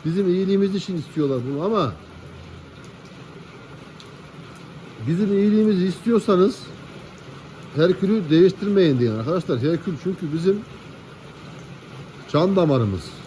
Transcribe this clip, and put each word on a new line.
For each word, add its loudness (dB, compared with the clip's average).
Bizim 0
iyiliğimiz 2
için -4
istiyorlar -2
bunu -4
ama 0
bizim 2
iyiliğimizi 4
istiyorsanız 2
Herkül'ü 2
değiştirmeyin 6
diyen 2
arkadaşlar. -2
Herkül 0
çünkü -4
bizim 2
can 4
damarımız. 2